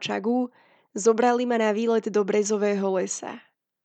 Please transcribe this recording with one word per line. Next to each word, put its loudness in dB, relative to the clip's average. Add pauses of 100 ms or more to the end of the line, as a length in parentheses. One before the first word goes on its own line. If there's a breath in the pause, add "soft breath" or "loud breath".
Čagu, -2 (400 soft breath)
zobrali 2
ma 0
na 2
výlet 0
do 0
brezového 0
lesa. -8 (460)